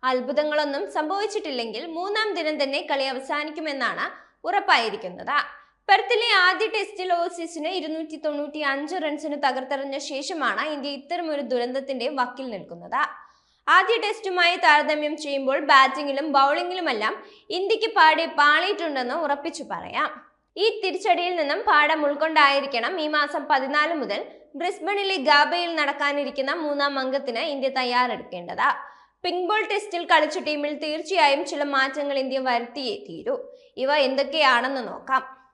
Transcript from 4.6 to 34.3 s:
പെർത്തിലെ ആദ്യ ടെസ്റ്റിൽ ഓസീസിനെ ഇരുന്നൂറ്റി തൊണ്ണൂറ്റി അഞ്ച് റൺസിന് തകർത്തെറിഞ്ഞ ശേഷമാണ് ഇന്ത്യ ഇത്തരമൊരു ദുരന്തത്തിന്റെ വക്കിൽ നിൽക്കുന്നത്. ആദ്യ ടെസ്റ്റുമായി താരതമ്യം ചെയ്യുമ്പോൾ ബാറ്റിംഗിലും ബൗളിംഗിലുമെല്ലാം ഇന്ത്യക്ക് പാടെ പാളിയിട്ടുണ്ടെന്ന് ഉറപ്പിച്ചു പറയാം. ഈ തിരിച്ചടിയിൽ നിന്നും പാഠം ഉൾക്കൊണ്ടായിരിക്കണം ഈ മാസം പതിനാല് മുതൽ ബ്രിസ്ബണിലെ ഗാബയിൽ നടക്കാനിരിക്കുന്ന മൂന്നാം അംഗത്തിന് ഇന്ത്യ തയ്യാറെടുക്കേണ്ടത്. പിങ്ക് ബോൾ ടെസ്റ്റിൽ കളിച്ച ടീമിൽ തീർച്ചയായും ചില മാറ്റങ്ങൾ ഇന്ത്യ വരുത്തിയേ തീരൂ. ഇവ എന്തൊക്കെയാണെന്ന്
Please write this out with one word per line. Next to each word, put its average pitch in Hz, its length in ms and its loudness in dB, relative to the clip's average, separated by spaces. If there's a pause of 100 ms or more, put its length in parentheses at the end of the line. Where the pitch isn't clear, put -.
പെർത്തിലെ 427 400 4 (180)
ആദ്യ 381 280 2
ടെസ്റ്റിൽ 370 380 -2
ഓസീസിനെ 339 680 -4
ഇരുന്നൂറ്റി 311 460 -8
തൊണ്ണൂറ്റി 294 340 -4 (140)
അഞ്ച് 294 220 -4 (100)
റൺസിന് 294 420 -4
തകർത്തെറിഞ്ഞ 269 500 -4 (140)
ശേഷമാണ് 277 640 -2
ഇന്ത്യ 285 240 -6
ഇത്തരമൊരു 320 420 -4
ദുരന്തത്തിന്റെ 254 680 -2 (120)
വക്കിൽ 254 340 -6
നിൽക്കുന്നത്. 175 460 -6 (680)
ആദ്യ 381 300 4 (100)
ടെസ്റ്റുമായി 359 480 0
താരതമ്യം 302 680 4
ചെയ്യുമ്പോൾ 277 340 -2 (140)
ബാറ്റിംഗിലും 277 680 4
ബൗളിംഗിലുമെല്ലാം 311 840 0 (360)
ഇന്ത്യക്ക് 440 400 0
പാടെ 320 260 6
പാളിയിട്ടുണ്ടെന്ന് 294 920 2 (120)
ഉറപ്പിച്ചു 285 440 -4
പറയാം. - 580 -6 (280)
ഈ 392 100 2 (160)
തിരിച്ചടിയിൽ 370 560 0
നിന്നും 302 280 0
പാഠം 302 380 4
ഉൾക്കൊണ്ടായിരിക്കണം 285 880 2 (100)
ഈ 302 120 -2
മാസം 294 340 0
പതിനാല് 294 500 2
മുതൽ 202 220 -4 (380)
ബ്രിസ്ബണിലെ 381 580 -2 (100)
ഗാബയിൽ 302 420 4 (100)
നടക്കാനിരിക്കുന്ന 285 760 0 (100)
മൂന്നാം 285 380 0
അംഗത്തിന് 262 420 -2 (100)
ഇന്ത്യ 269 240 -2
തയ്യാറെടുക്കേണ്ടത്. 226 880 -2 (580)
പിങ്ക് 349 260 -2
ബോൾ 427 120 2 (100)
ടെസ്റ്റിൽ 392 400 -4
കളിച്ച 302 360 4
ടീമിൽ 294 260 -2 (100)
തീർച്ചയായും 311 680 2
ചില 294 120 -2 (120)
മാറ്റങ്ങൾ 277 480 0
ഇന്ത്യ 262 260 -2
വരുത്തിയേ 240 460 -4 (120)
തീരൂ. 170 280 -6 (480)
ഇവ 277 100 2 (140)
എന്തൊക്കെയാണെന്ന് 269 800 2